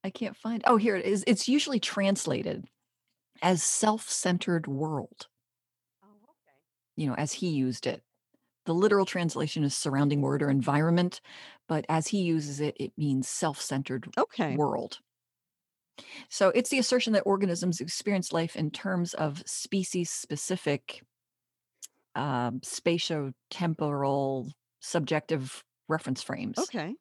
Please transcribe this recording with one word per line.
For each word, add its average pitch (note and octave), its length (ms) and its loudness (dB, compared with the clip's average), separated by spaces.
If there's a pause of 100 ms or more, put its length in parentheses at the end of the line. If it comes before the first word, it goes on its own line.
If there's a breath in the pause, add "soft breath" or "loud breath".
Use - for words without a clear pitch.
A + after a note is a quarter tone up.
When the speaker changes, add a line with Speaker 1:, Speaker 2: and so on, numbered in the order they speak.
Speaker 1:
I G3 80 -4
can't - 260 -8
find, A3+ 300 -4
oh, B3 100 8
here G#3+ 200 4
it F3+ 100 -2
is. G3 220 2
It's A3+ 200 4
usually C#4 320 2
translated - 840 0 (720)
as F3 220 4
self-centered F3+ 1040 0
world. C#3+ 580 -4 (800)
Speaker 2:
Oh, G3 40 -20 (140)
okay. A3+ 300 -20 (420)
Speaker 1:
You D3+ 140 -2
know, B2 60 0
as D3 180 -2
he - 160 -4
used C3 400 0
it. - 140 -6 (640)
The E3 80 0
literal G3 320 6
translation D#3 580 -2
is C#3 100 0
surrounding C#3+ 460 2
word C#3 220 0
or C#3+ 80 2
environment, D3+ 680 2 (460 loud breath)
but D#3 220 0
as D#3+ 200 0
he G#3 120 0
uses D3+ 400 0
it, D3+ 180 -2
it - 180 -6
means C3+ 320 2
self-centered C#3 880 -4
Speaker 2:
Okay. - 400 0
Speaker 1:
world. - 440 0 (1300 loud breath)
So F#3+ 220 4
it's A#3+ 200 2
the C#4 80 2
assertion A#3+ 360 2
that G3+ 120 4
organisms F3+ 540 2
experience F#3+ 520 -2
life E3+ 220 0
in D3+ 160 0
terms F3+ 440 -2
of D3+ 320 -2
species-specific, - 1600 -4 (1120)
um, B2 460 0
spatio-temporal C#3+ 1900 -2 (280)
subjective D3 840 -2 (240)
reference D#3 340 -2
frames. - 360 -6
Speaker 2:
Okay. A3+ 420 -4